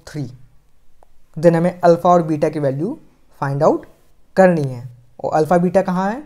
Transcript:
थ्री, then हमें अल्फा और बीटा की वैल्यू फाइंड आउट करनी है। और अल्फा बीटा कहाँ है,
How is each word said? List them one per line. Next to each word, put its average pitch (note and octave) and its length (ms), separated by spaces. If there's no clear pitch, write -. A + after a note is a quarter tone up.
थ्री, C#3 220
then E3 180
हमें E3+ 240
अल्फा E3+ 300
और F3 140
बीटा D#3 260
की D#3 100
वैल्यू C#3+ 380
फाइंड C#3 220
आउट C#4+ 220
करनी F3 280
है। B2+ 260
और - 140
अल्फा D#3 240
बीटा F3+ 240
कहाँ F#3 300
है, C#4+ 140